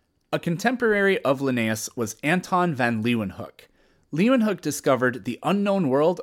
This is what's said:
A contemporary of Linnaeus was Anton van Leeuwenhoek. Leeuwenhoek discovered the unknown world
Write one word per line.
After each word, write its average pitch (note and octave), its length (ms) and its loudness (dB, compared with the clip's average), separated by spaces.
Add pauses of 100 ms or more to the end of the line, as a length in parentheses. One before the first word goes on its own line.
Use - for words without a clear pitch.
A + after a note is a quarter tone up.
(320)
A D#3 80 0
contemporary G3+ 800 0
of C3+ 200 0
Linnaeus A#2 540 -2
was A#2 300 -4
Anton F3 500 0
van A#2 300 0
Leeuwenhoek. A2 640 -4 (440)
Leeuwenhoek G#3+ 480 2
discovered B2+ 640 0
the B2 200 -8
unknown G3 440 0
world D3 340 2